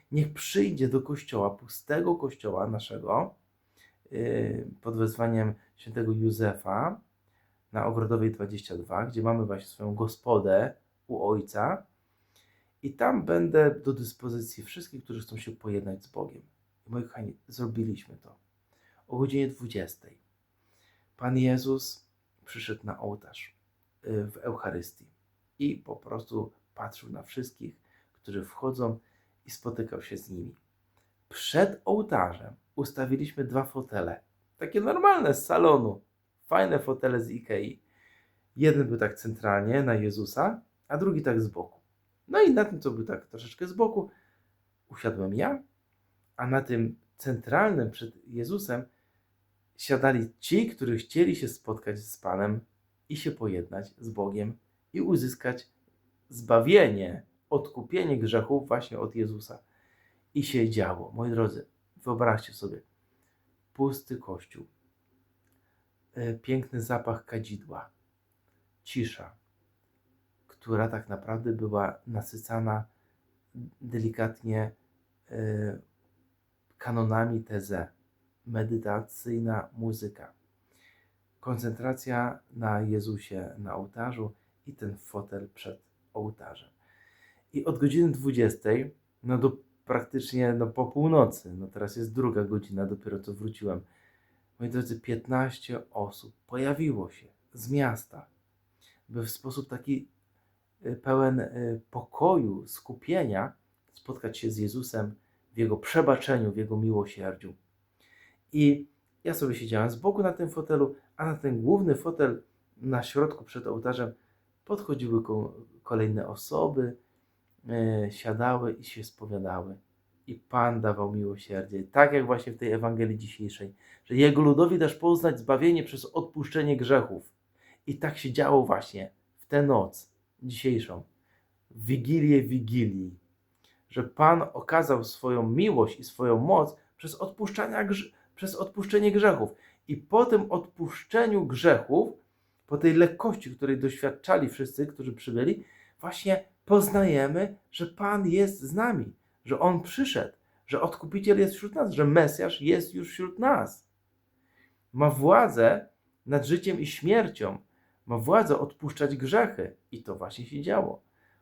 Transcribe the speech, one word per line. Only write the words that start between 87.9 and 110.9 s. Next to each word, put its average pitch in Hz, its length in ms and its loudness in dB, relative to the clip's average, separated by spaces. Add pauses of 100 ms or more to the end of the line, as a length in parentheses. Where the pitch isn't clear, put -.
dwudziestej, 127 840 2 (300)
no, 123 140 0
do 131 200 2 (280)
praktycznie, 123 680 0
no, 117 140 0
po 123 180 -2
północy, 143 680 4
no, 95 140 -10
teraz 101 280 -8
jest 113 180 -6
druga 113 300 2
godzina, 101 420 -4
dopiero 101 340 -8
co 101 140 -12
wróciłem. 101 480 -8 (800)
Moi 117 100 -8
drodzy, 117 300 -6
piętnaście 123 840 -4 (100)
osób 104 420 -10 (140)
pojawiło 131 640 -2
się - 180 -20 (260)
z 117 180 -10
miasta, 123 540 -2 (840)
by 117 140 -6
w 113 60 -6
sposób 131 400 -10
taki, 131 380 -4 (800)
y, 123 100 -4
pełen, 131 440 2
y, 117 420 -6 (100)
pokoju, 123 760 0
skupienia 131 840 -4 (400)
spotkać - 440 -10
się 113 140 -4
z 107 60 -6
Jezusem 107 580 -6 (380)
w - 40 -10
Jego 110 200 0
przebaczeniu, 131 760 2
w 98 60 -6
Jego 107 200 -4
miłosierdziu. 101 760 -2 (1000)
I 143 340 4 (360)
ja 165 100 -4
sobie 135 220 -2
siedziałem 113 360 0
z 120 40 -8
boku 196 280 0
na 185 100 0
tym 170 160 -4
fotelu, 147 460 0 (220)